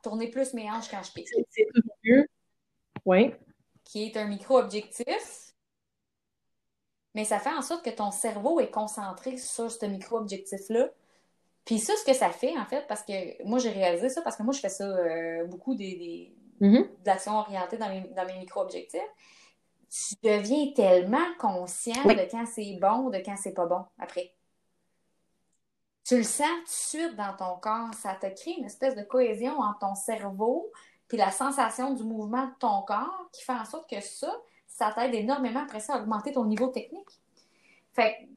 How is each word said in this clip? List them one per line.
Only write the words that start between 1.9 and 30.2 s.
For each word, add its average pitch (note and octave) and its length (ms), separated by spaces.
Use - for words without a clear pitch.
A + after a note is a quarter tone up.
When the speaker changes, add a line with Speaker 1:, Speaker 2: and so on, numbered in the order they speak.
Speaker 2:
mieux. C4 240
Oui. F#3+ 280
Speaker 1:
Qui G#3 220
est A3 120
un G#3+ 80
micro-objectif. G#3+ 1300
Mais G#3+ 120
ça B3+ 120
fait C#4+ 160
en D4 80
sorte E4+ 240
que A3+ 60
ton G#3 180
cerveau A3 500
est G#3+ 120
concentré G#3+ 680
sur A#3 320
ce A#3 160
micro-objectif-là. G3+ 1040
Puis A3+ 120
ça, D4 180
ce G#4+ 80
que C4+ 140
ça F3+ 140
fait, D4 260
en G#3+ 80
fait, C#4+ 220
parce G#3 160
que F#3+ 420
moi, A#3 140
j'ai A#3 100
réalisé F#3+ 400
ça, E4 120
parce - 140
que G#3 80
moi, C4 100
je C4+ 60
fais G3 100
ça, G3 160
euh, E3 600
beaucoup F3+ 300
des, F#3+ 200
des, E3+ 400
Speaker 2:
Mhm. A3+ 160
Speaker 1:
de - 240
l'action G3 320
orientée G3+ 400
dans G#3+ 120
mes, F#3+ 120
dans F#3 100
mes F#3 140
micro-objectifs. - 640
Tu - 340
deviens A3+ 520
tellement G3 500
conscient G#3 680
Speaker 2:
Oui. - 100
Speaker 1:
de G3 60
quand A#3 160
c'est G3+ 340
bon, A#3+ 280
de G3 100
quand G3 180
c'est F3+ 160
pas F3 140
bon, F3+ 180
après. - 340
Tu B3 120
le A3+ 60
sens D4 240
tout E4+ 160
de - 60
suite D#4 460
dans G3+ 220
ton F3+ 240
corps. A3+ 320
Ça F#3+ 220
te G3 120
crée E4 300
une C4 80
espèce C4 300
de G#3 80
cohésion B3 560
entre - 200
ton G3 160
cerveau A3 760